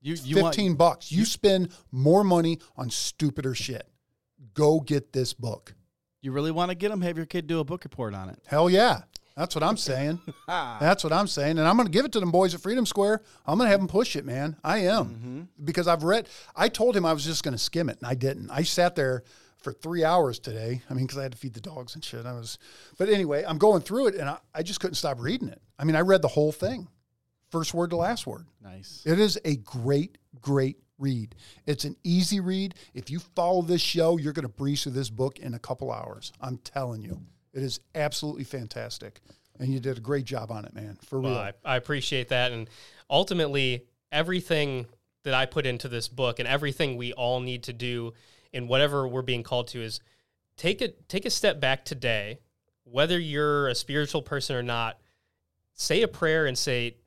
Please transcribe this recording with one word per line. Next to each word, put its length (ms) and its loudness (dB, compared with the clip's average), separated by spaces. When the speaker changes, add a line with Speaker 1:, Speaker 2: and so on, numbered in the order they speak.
Speaker 1:
You, 220 -4
you 180 4
want 140 4
Speaker 2:
Fifteen 200 4
bucks. 360 4
You 80 2
Speaker 1:
you 60 6
Speaker 2:
spend 440 4
more 320 6
money 360 4
on 120 -6
stupider 640 -2
shit. 340 -8
Go 260 6
get 320 0
this 220 -2
book. 400 -8
Speaker 1:
You 100 -8
really 200 -2
wanna 240 0
get 160 -2
'em? 100 -2
Have 160 -2
your 80 -6
kid 220 -6
do 120 0
a 40 0
book 200 -6
report 300 -8
on 160 -10
it. 180 -18
Speaker 2:
Hell 220 6
yeah. 320 6
That's 180 -4
what 100 0
I'm 140 2
saying. 440 -2
Speaker 1:
<laughs> 140 -18
Speaker 2:
That's 560 0
what 80 -2
I'm 160 2
saying. 320 0
And 80 4
I'm 100 6
gonna 120 4
give 160 4
it 80 -6
to 60 0
them 120 0
boys 240 6
at 60 -14
Freedom 240 0
Square. 360 2
I'm 120 0
gonna 120 4
have 120 6
'em 60 0
push 280 0
it, 100 -6
man. 380 -4
I 160 0
am. 260 2
Speaker 1:
Mm-hmm. 360 -10
Speaker 2:
Because 220 0
I've 160 4
read, 240 2
I 140 4
told 260 2
him 100 4
I 80 4
was 120 -2
just 180 -4
gonna 140 -2
skim 320 0
it, 100 -6
and 80 -10
I 80 0
didn't. 340 -4
I 140 -2
sat 320 2
there 280 0
for 160 -10
three 300 -2
hours 360 4
today. 500 -6
I 40 -6
mean, 140 0
'cause 100 -8
I 60 -6
had 100 -6
to 40 -18
feed 160 -10
the 80 -14
dogs 340 -14
and 80 -12
shit. 220 -10
I 80 -8
was, 240 -12
but 120 2
anyway, 380 2
I'm 100 -2
going 240 6
through 260 0
it, 80 2
and 140 -4
I, 80 -6
I 100 -4
just 160 -6
couldn't 160 -4
stop 240 -4
reading 300 -4
it. 120 -18
I 40 -4
mean, 120 4
I 60 4
read 200 6
the 60 2
whole 240 2
thing, 360 -6
first 220 -4
word 180 0
to 60 0
last 280 -2
word. 200 -10
Speaker 1:
Nice. 420 -18
Speaker 2:
It 140 4
is 260 4
a 120 0
great, 600 -2
great 360 0
read. 380 -4
It's 180 -2
an 220 -6
easy 340 2
read. 360 -4
If 160 -12
you 100 -6
follow 440 2
this 180 2
show, 360 2
you're 140 -2
gonna 160 -4
breeze 360 -2
through 100 -6
this 160 -4
book 300 -4
in 160 -8
a 40 -12
couple 320 -8
hours. 480 -12
I'm 200 -8
telling 440 -8
you. 160 -12
It 100 -6
is 160 -6
absolutely 480 -4
fantastic. 800 -12
And 140 -2
you 60 -2
did 180 -4
a 40 -14
great 240 -4
job 260 -8
on 140 -10
it, 80 -18
man, 280 -12
for 200 -6
Speaker 3:
Well, 100 -2
Speaker 2:
real. 80 -2
Speaker 3:
I, 80 -2
I 40 2
appreciate 520 -4
that. 220 0
And 180 -10
ultimately, 760 2
everything 720 0
that 100 -2
I 120 4
put 200 -4
into 220 -4
this 220 -6
book 300 -4
and 80 -4
everything 500 -2
we 160 -8
all 260 0
need 240 -8
to 100 -10
do 400 -6
in 160 -8
whatever 400 2
we're 140 -4
being 220 -4
called 260 -4
to 120 -10
is 180 -8
take 240 -2
a, 80 -2
take 180 -6
a 40 -2
step 320 0
back 240 0
today, 540 -4
whether 360 0
you're 500 0
a 60 -2
spiritual 460 -2
person 360 -6
or 60 -4
not, 340 -4
say 280 0
a 80 2
prayer 360 0
and 120 -2
say 380 -2